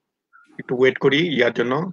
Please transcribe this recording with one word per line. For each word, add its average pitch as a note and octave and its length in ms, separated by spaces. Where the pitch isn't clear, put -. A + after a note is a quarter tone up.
একটু B2 200
ওয়েট C3 180
করি C#3+ 380
ইয়ার A#2+ 180
জন্য, C3+ 400